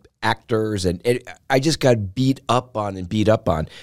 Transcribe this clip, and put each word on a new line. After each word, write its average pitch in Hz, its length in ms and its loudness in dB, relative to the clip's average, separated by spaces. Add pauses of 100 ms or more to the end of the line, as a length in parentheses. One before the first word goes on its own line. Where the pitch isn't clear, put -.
(240)
actors, 110 600 -2
and 87 200 0
it, 123 220 -2 (220)
I 135 100 2
just 143 220 0
got 110 340 2
beat 131 320 0
up 123 300 -2
on 101 180 -4
and 92 140 -8
beat 107 180 0
up 110 220 2
on. 78 180 -2 (160)